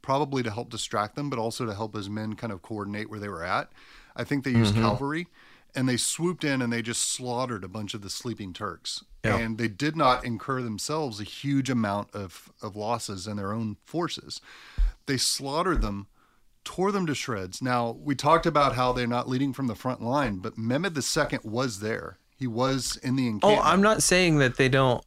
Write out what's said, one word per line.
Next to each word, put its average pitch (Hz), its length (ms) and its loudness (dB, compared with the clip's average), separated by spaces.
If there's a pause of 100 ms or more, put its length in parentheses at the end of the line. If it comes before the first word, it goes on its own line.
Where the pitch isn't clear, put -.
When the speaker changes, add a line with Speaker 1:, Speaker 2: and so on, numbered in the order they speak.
Speaker 1:
probably 139 400 0
to 117 80 -2
help 113 200 -8
distract 107 460 -4
them, 143 140 -4
but 127 80 -4
also 113 280 -4
to 104 80 -4
help 104 200 -6
his 101 160 -6
men 110 240 -6
kind 110 180 -8
of 92 100 -10
coordinate 104 480 -8
where 107 100 -10
they 104 80 -8
were 87 160 -8
at. 104 260 -2 (460)
I 120 80 -4
think 139 200 -2
they 139 60 0
used 113 240 6
Speaker 2:
Mm-hmm. 113 100 4
Speaker 1:
cavalry, 139 440 0 (500)
and 127 100 2
they 127 80 2
swooped 165 460 -2
in 139 180 0
and 117 120 0
they 117 100 -2
just 110 260 -4
slaughtered 123 540 -4
a 95 60 -10
bunch 104 260 -8
of 104 80 -10
the 98 80 -12
sleeping 101 420 -8
Turks. - 520 -8 (200)
Speaker 2:
Yeah. 107 120 4
Speaker 1:
And 113 220 -2
they 117 100 0
did 147 280 -2
not 127 280 4
incur 123 380 -4
themselves 117 580 -4
a 104 40 -6
huge 135 460 0
amount 104 440 0
of, 101 360 -10 (100)
of 104 140 -8
losses 104 540 -4
in 104 80 -6
their 98 160 -4
own 110 320 -4
forces. - 560 -6 (680)
They 135 100 0
slaughtered 139 640 0
them, 104 280 -2 (560)
tore 190 280 -2
them 190 140 0
to 147 80 0
shreds. 98 480 -6
Now, 120 380 0
we 143 160 -2
talked 160 300 6
about 143 280 4
how 127 180 2
they're 123 140 0
not 120 220 0
leading 131 240 0
from 131 160 -2
the 107 80 -2
front 127 260 -4
line, 120 360 0
but 110 200 -8
Mehmed 143 360 0
the 139 80 -2
Second 151 420 0
was 110 360 -2
there. 104 380 -6 (180)
He 131 120 -6
was 127 540 0
in 131 140 0
the 135 100 2
Speaker 2:
Oh, 117 40 2
Speaker 1:
encampment. 160 360 6
Speaker 2:
I'm 180 160 6
not 214 200 6
saying 180 360 6
that 131 180 4
they 131 120 6
don't 131 380 4